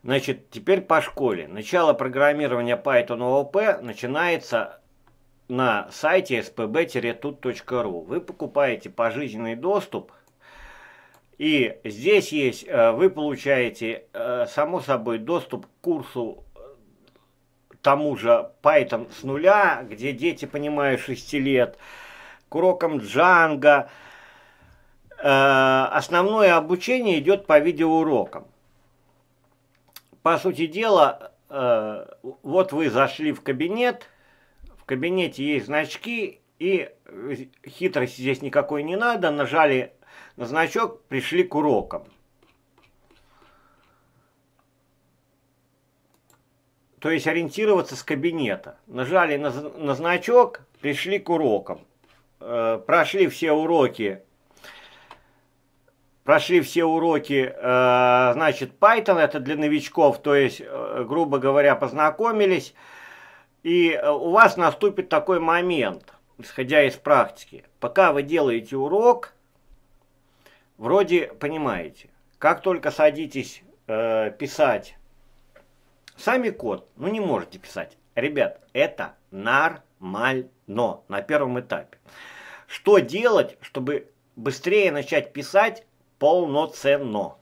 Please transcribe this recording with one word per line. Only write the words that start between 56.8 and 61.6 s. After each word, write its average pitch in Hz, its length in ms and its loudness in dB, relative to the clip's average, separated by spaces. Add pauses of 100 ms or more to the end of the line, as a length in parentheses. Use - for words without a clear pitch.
уроки, 160 680 0
э, 123 840 4
значит, 151 440 -2
Python, 208 400 4
это 147 220 2
для 139 160 -6
новичков, 151 640 2
то 143 140 2
есть, 131 240 2
э, 120 480 -8
грубо 143 300 -2
говоря, 139 360 4